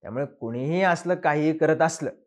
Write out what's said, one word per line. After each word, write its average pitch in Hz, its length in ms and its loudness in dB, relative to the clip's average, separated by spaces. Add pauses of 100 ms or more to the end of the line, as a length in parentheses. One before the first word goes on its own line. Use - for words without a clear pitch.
त्यामुळे 123 240 -8
कुणीही 131 560 -4
असलं 175 340 0
काहीही 156 420 2
करत 156 240 4
असलं 151 280 0 (180)